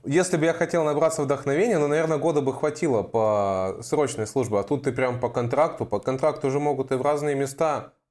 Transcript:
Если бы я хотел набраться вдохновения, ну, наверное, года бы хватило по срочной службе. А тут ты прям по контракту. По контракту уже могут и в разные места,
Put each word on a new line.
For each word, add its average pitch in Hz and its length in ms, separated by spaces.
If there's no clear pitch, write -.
Если 175 320
бы 156 80
я 165 80
хотел 165 320
набраться 151 360
вдохновения, 143 580
ну, 147 100
наверное, 160 280
года 147 240
бы 131 120
хватило 143 500
по 98 800
срочной 139 440
службе. 110 340
А 101 40
тут 139 220
ты 127 80
прям 123 260
по 120 100
контракту. 123 560
По 101 140
контракту 135 480
уже 135 120
могут 135 340
и - 20
в 127 60
разные 147 340
места, 139 580